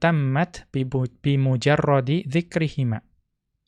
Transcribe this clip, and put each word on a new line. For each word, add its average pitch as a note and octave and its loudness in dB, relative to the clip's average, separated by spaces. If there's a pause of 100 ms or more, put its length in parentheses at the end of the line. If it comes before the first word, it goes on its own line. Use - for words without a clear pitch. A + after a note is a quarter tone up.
tammat D#3 0
bibu-, C3 -2
bimujarrodi C#3 2
dzikrihima." D3 -4 (640)